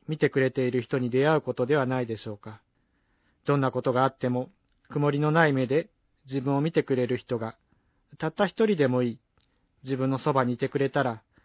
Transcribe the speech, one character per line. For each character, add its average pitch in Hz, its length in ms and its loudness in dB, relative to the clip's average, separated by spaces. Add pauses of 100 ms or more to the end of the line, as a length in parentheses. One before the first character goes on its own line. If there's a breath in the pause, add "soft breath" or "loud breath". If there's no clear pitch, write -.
見 156 100 -6
て 143 120 2
く 139 100 -2
れ 131 120 2
て 131 160 -2
い 123 40 -2
る 123 100 0
人 131 180 -4
に 123 100 -2
出 131 180 2
会 156 100 4
う 139 40 0
こ 127 120 -6
と 127 120 -2
で 143 100 0
は 135 100 0
な 127 160 -2
い 123 40 -4
で 113 120 -8
し - 100 -14
ょ 107 60 -10
う 101 40 -14
か。 107 240 -18 (840)
ど 143 120 2
ん 139 40 2
な 131 100 2
こ 127 100 -4
と 131 120 0
が 127 100 4
あ 131 40 4
っ - 100 -4
て 127 120 -2
も、 123 200 -4 (400)
曇 147 220 0
り 143 80 -2
の 151 120 2
な 165 160 6
い 143 60 2
目 131 140 0
で 147 220 0 (360)
自 135 160 -4
分 139 140 0
を 143 60 2
見 160 100 0
て 151 120 2
く 135 120 0
れ 123 120 0
る 123 100 -2
人 117 220 -6
が、 110 160 -8 (640)
た 160 100 -6
っ 160 60 -4
た 208 120 0
一 220 200 0
人 208 100 2
で 143 120 2
も 127 160 2
い 117 100 -2
い、 - 60 -14 (640)
自 131 120 -4
分 131 140 -2
の 135 80 0
そ 147 160 -2
ば 131 100 4
に 123 100 0
い 120 40 -6
て 135 120 -4
く - 80 -6
れ 135 120 0
た 143 140 0
ら、 117 180 -4 (240)